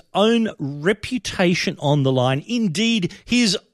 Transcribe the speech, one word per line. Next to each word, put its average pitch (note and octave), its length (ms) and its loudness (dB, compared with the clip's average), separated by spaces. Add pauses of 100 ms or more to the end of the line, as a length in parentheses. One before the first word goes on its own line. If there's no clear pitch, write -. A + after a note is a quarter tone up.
(140)
own A3 360 2 (100)
reputation E3+ 1200 -2
on D3 240 2
the C3+ 80 2
line, C3 360 0
indeed A3 680 0 (100)
his A3+ 340 2 (160)